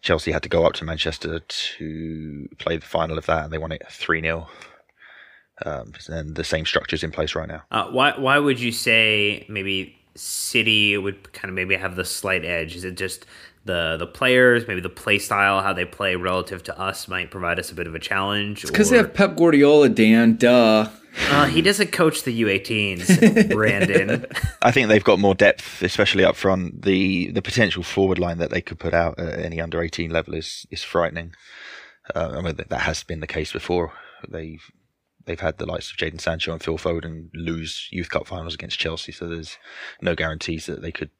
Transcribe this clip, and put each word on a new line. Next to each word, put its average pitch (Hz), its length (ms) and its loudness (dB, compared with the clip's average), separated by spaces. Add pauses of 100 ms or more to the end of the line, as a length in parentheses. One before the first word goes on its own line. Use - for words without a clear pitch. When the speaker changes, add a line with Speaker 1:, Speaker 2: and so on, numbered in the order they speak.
Speaker 1:
Chelsea 80 300 0
had 82 100 -2
to - 60 -10
go 82 180 4
up - 80 4
to - 100 -8
Manchester 80 540 -6
to 80 1080 -10 (100)
play 82 180 -2
the 78 80 -10
final 80 320 -2
of 78 100 -6
that, 80 180 0
and 78 80 -10
they 80 60 -6
won 80 140 -8
it 76 160 -10
three - 320 -4
nil. 82 300 -4 (1120)
Um, 69 280 -10 (160)
and 78 280 -8
the 80 80 -6
same 80 200 -2
structure's - 400 -2
in 80 60 -6
place 78 240 -4
right 80 120 -6
now. 80 240 -12
Speaker 2:
Uh, - 200 -2
why, 131 280 2
why 135 200 4
would 143 200 2
you 120 140 -2
say 110 760 2
maybe 98 480 -6 (200)
City 107 840 0
would 98 380 -8
kind - 160 -10
of 92 40 -8
maybe 92 220 -2
have 90 200 -6
the 90 100 -4
slight 92 400 -4
edge? 82 300 -6
Is 87 80 -12
it 92 120 -8
just - 300 -8 (400)
the, 82 320 -2
the 85 80 -6
players, 127 600 4
maybe 92 140 -4
the 90 80 -8
play 104 300 0
style, 98 420 2
how 98 140 0
they - 100 -2
play 95 320 -4
relative 92 460 -4
to 92 180 -10
us 95 280 -6
might 90 220 -6
provide 87 280 -4
us - 120 -12
a - 40 -16
bit 85 120 -6
of 80 80 -10
a 80 40 -8
challenge? 101 640 -4
Speaker 3:
It's - 80 -8
'cause 202 180 4
they 254 100 6
Speaker 2:
or 220 40 6
Speaker 3:
have - 100 -2
Pep 185 240 2
Guardiola, 147 540 8
Dan, 113 460 6
duh. 113 520 6 (400)
Speaker 2:
Uh, 143 200 6
he 160 120 4
doesn't 196 320 2
coach 165 300 2
the 127 100 -4
U 113 160 2
eighteens, 98 680 2
Speaker 3:
<laughs> 214 300 6
Speaker 2:
Brandon. 110 760 2 (380)
Speaker 1:
I 120 80 6
think 120 180 2
they've 107 160 6
got 101 140 6
more 98 160 4
depth, - 480 2
especially 95 420 2
up 85 120 4
front. 92 480 -2
The, 92 480 2
the 95 100 -2
potential 98 400 0
forward 95 360 0
line 87 200 -2
that 82 120 -2
they 87 120 -4
could - 160 -12
put 80 160 -4
out 85 240 0
at 82 220 -6
any 82 200 -6
under 82 220 -4
eighteen 85 280 -6
level 82 220 -2
is, - 380 -10
is 82 120 -12
frightening. 85 520 -4 (800)
Uh, 82 240 -4
I - 20 -6
mean, 82 160 -4
that, - 140 -12
that 62 100 -4
has 80 220 -4
been 82 180 -8
the 78 60 -8
case 78 260 -6
before. 87 400 -2 (340)
They've, 80 360 -12 (640)
they've 85 140 -6
had 87 180 -4
the 80 80 -6
likes 87 240 -8
of - 60 -14
Jadon 80 240 -6
Sancho 82 320 -2
and 82 100 -8
Phil 80 160 -4
Foden 82 560 -6
lose 82 580 -8
Youth 87 180 -6
Cup - 160 -4
finals 82 280 -10
against - 240 -10
Chelsea, 82 340 -6
so 85 160 -12
there's 82 300 -12 (420)
no 87 140 -2
guarantees 80 520 -6
that - 140 -8
they 85 100 -10
could 76 300 -10